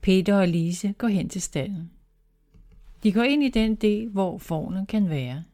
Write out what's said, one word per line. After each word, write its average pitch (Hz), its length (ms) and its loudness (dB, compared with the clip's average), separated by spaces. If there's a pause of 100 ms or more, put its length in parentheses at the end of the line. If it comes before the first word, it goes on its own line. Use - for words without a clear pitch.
Peter 190 340 4
og 190 120 4
Lise 170 460 -2
går 233 140 -4
hen 196 220 0
til 185 120 -8
stalden. 170 500 -6 (1120)
De 214 80 4
går 220 120 2
ind 285 200 4
i 269 60 2
den 220 260 2
del, 214 340 0
hvor 190 280 -2
fårene 170 480 -4
kan 202 240 0
være. 139 340 -4 (100)